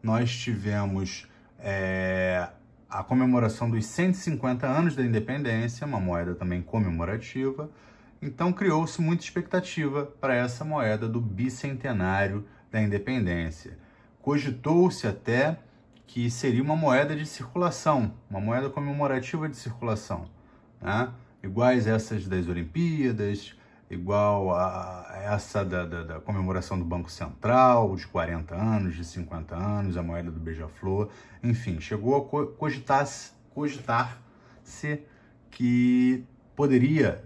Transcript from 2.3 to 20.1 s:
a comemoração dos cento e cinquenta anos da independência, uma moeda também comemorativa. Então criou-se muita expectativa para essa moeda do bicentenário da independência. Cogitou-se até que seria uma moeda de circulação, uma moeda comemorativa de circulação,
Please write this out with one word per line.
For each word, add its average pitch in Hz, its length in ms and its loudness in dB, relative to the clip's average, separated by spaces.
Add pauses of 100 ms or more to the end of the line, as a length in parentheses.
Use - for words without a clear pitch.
a 101 140 -6
comemoração 123 640 4
dos 110 160 0
cento 185 300 2
e 185 40 -2
cinquenta 127 480 -2
anos 156 280 2
da 131 100 0
independência, 117 840 0
uma 117 140 -2
moeda 87 340 -2
também 90 280 -4
comemorativa. 113 1040 -2 (540)
Então 170 280 0
criou-se 165 520 2
muita 165 220 2
expectativa 156 840 -2
para 131 280 0
essa 123 300 0
moeda 113 420 0
do 117 140 0
bicentenário 107 1300 -2 (240)
da 110 100 0
independência. 98 1000 -2 (400)
Cogitou-se 147 840 2
até 123 520 0 (480)
que 120 240 -2
seria 123 320 2
uma 151 120 2
moeda 147 400 4
de 151 120 -6
circulação, 151 880 0 (160)
uma 98 100 -6
moeda 123 300 0
comemorativa 143 800 -2
de 127 40 -10
circulação, 107 760 -6 (500)